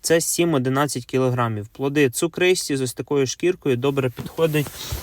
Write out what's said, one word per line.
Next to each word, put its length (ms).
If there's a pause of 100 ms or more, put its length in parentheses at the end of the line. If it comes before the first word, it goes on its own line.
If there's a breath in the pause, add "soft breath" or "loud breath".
це 200
сім-одинадцять 840
кілограмів. 640
Плоди 420
цукристі, 680
з 40
ось 120
такою 340
шкіркою, 500
добре 340
підходить, 560 (360 loud breath)